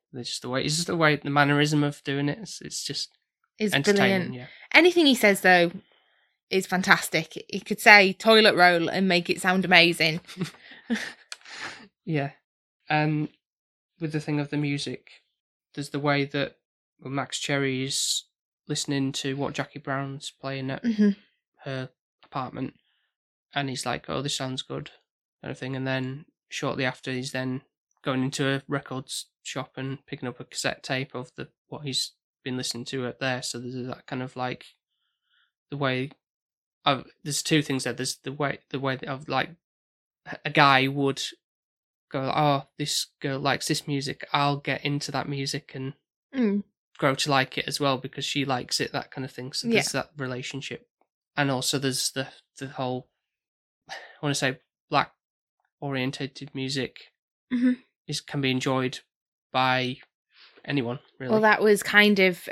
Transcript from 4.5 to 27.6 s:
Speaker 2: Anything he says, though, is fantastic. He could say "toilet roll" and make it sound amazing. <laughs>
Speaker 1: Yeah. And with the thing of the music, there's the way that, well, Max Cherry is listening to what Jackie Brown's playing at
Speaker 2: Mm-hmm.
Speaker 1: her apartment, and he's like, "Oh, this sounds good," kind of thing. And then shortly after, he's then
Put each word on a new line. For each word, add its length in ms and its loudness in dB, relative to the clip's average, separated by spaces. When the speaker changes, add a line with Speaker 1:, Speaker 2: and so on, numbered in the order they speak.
Speaker 2:
Anything 320 8
he 80 8
says, 280 4
though, 280 6
is 160 0
fantastic. 840 0
He 120 -8
could 180 -6
say 360 10
"toilet 420 6
roll" 320 6
and 180 0
make 240 2
it 100 -2
sound 260 2
amazing. 540 6
<laughs> 100 -2
Speaker 1:
Yeah. 260 -2
And 400 2
with 120 -4
the 80 -2
thing 200 -2
of 80 -4
the 80 -4
music, 680 -4
there's 160 -8
the 80 -4
way 260 2
that, 320 -4
well, 140 -12
Max 260 -6
Cherry 460 -2
is 400 -4
listening 460 -2
to 240 -4
what 160 -4
Jackie 260 -6
Brown's 520 -8
playing 400 -8
at 140 -6
Speaker 2:
Mm-hmm. 260 4
Speaker 1:
her 260 -8
apartment, 500 -8
and 140 -4
he's 160 -8
like, 240 -6
"Oh, 140 -4
this 140 -4
sounds 260 -6
good," 280 -10
kind 100 -8
of 60 -12
thing. 180 -8
And 100 -4
then 380 -4
shortly 380 -4
after, 260 -6
he's 200 -6
then 280 -4